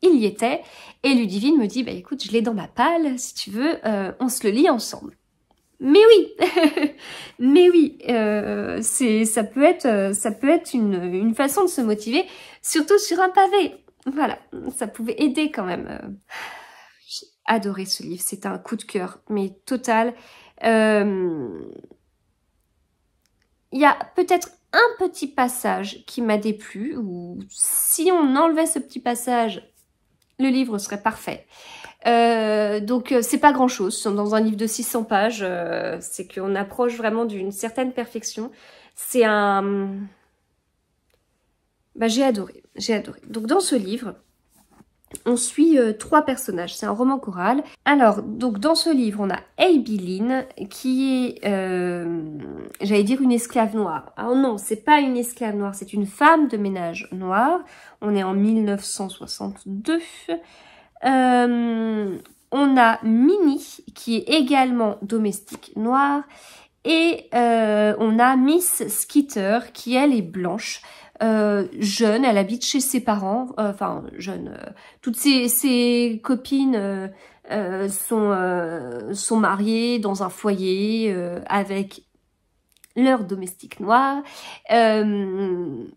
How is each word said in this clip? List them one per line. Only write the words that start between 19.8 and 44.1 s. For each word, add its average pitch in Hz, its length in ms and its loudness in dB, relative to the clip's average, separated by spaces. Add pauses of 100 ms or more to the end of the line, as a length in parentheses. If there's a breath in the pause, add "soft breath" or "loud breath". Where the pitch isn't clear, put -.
Euh, 202 840 2 (2250)
il 262 80 -2
y 294 60 6
a 277 100 6 (200)
peut-être 359 340 0 (240)
un 453 240 4
petit 339 300 -4
passage 202 760 -4
qui - 160 -10
m'a 214 160 0
déplu, 214 640 -6
ou 175 400 -10 (100)
si - 640 -2
on 285 240 4
enlevait 320 300 2
ce 320 120 -4
petit - 220 -12
passage, 240 720 -2 (720)
le 262 80 2
livre 247 300 0
serait 202 220 -8
parfait. - 460 -6 (640 loud breath)
Euh, 220 720 2
donc, 240 320 -2
euh, 240 100 4
c'est 254 160 -2
pas 294 140 6
grand-chose. 254 500 0
Dans 208 320 -2
un 220 60 4
livre 220 160 0
de 220 100 -2
six 220 160 -6
cents 226 220 -4
pages, 214 420 0
euh, 170 540 -4
c'est - 260 -12
qu'on 190 300 -6
approche 233 400 -2
vraiment 226 280 -2
d'une 202 280 -6
certaine 254 400 -6
perfection. 226 580 -10 (460 soft breath)
C'est - 280 2
un, 202 640 0 (2000 soft breath)
bah, 226 140 0
j'ai 247 160 2
adoré, 208 400 -2 (100)
j'ai 214 200 -2
adoré. - 340 -8
Donc, 220 180 -8
dans 339 140 2
ce 302 160 0
livre, 208 400 -4 (1080)